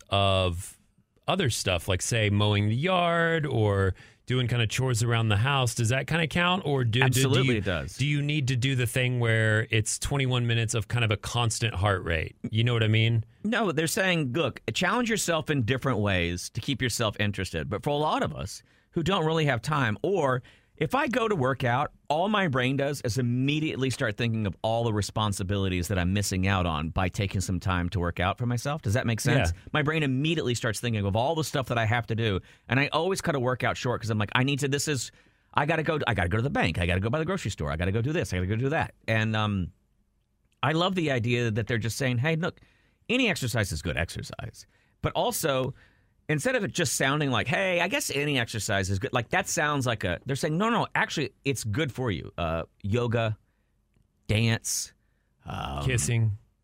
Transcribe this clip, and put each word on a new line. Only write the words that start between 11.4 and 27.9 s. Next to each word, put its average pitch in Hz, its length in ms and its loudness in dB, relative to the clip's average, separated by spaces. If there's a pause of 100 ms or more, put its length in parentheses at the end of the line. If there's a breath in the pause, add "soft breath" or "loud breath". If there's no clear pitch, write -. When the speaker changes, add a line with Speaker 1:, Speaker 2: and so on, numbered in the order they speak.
Speaker 1:
heart 98 300 2
rate? 82 300 -2 (140)
You 113 140 2
know 120 100 2
what 113 100 2
I 110 40 4
mean? 113 380 4 (180 soft breath)
Speaker 2:
No, 208 280 0
they're 156 160 0
saying, 165 460 0
look, 143 260 -2 (140)
challenge 214 360 0
yourself 170 400 0
in 147 140 2
different 127 360 0
ways 90 500 0
to - 120 -6
keep - 200 -4
yourself 113 400 0
interested. 95 480 -2
But 101 140 -4
for 151 80 -2
a 143 40 0
lot 160 260 0
of 151 140 -4
us - 260 -10 (300 soft breath)
who 175 100 -2
don't 170 240 0
really 160 200 2
have 127 160 2
time, 135 400 0
or 143 420 2 (320 loud breath)
if - 180 -2
I 285 140 2
go 233 180 0
to 214 120 0
work 131 260 0
out, 127 300 0 (160)
all 165 180 2
my 202 220 2
brain 127 260 2
does 139 260 -2
is 117 160 -2
immediately 131 760 0
start 113 260 -2
thinking 113 280 0
of 92 160 -2
all 113 220 0
the 117 80 2
responsibilities 98 960 0
that 101 100 0
I'm 90 140 2
missing 98 360 0
out 95 180 2
on 80 240 -2
by 92 180 0
taking 95 320 -2
some 90 220 -2
time 90 280 0
to 92 120 -2